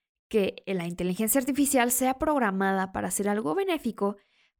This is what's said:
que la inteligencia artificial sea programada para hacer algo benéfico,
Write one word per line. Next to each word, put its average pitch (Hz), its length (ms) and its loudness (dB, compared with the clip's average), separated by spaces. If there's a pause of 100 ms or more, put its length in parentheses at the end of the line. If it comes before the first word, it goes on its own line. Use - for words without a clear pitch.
(280)
que 208 380 0
la 185 200 -4
inteligencia 185 540 0
artificial 262 500 2
sea 262 280 0
programada 190 760 0
para 202 160 -4
hacer 196 200 -2
algo 220 260 0
benéfico, 285 640 -2 (440)